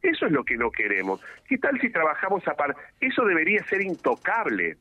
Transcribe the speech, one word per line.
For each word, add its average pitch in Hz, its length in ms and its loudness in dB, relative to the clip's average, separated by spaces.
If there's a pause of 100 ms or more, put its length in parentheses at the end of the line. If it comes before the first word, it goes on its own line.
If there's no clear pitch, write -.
eso 311 240 0
es 202 60 2
lo 131 120 2
que 120 140 -2
no 117 120 0
queremos. 95 540 -2 (240)
¿Qué 262 100 0
tal 269 220 0
si 285 100 0
trabajamos 175 580 0
a 151 80 -2
par-? 143 200 -2 (240)
Eso 262 260 0
debería 185 380 4
ser 196 180 0
intocable. 147 1000 0